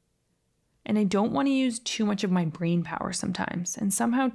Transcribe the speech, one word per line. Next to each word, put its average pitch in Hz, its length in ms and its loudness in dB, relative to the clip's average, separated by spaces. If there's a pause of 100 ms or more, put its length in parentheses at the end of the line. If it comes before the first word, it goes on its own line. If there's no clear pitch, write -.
(880)
And 214 140 2
I 214 60 4
don't 202 260 2
want 277 160 2
to 277 60 2
use 262 260 0
too - 260 -2
much 208 200 0
of 185 60 2
my 180 120 4
brain 170 400 0
power - 300 -6
sometimes. - 640 -4
And 196 160 0
somehow 247 420 2